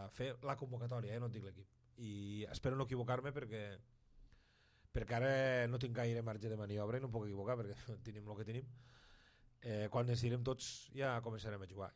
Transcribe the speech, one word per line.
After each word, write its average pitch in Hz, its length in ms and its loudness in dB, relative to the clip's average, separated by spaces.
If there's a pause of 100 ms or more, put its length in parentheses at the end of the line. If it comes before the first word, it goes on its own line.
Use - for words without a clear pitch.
fer 127 220 -4 (100)
la 139 160 0
convocatòria, 123 560 -2
eh? 120 80 -2
No 123 80 0
et 101 80 -4
dic 98 80 -6
l'equip. 92 240 -14 (320)
I 104 480 -4
espero 131 300 0
no 135 100 2
equivocar-me 127 460 0
perquè, 110 260 -4 (1300)
perquè 117 240 2
ara 135 120 6 (380)
no 123 80 2
tinc 123 180 0
gaire 117 300 2
marge 110 240 -2
de 110 80 0
maniobra 104 400 2
i 135 60 0
no 131 80 -2
em - 20 0
puc 107 140 0
equivocar 101 320 0
perquè 104 160 -4 (240)
<laughs> 87 80 -10
tenim 104 180 -8
el 104 140 -6
que 110 80 -4
tenim. 123 220 -2 (920)
Eh, 107 300 0
quan 123 160 4
necessitem 120 400 4
tots - 480 -2
ja 131 260 2
començarem 107 400 -2
a 95 80 -6
jugar. 98 260 -4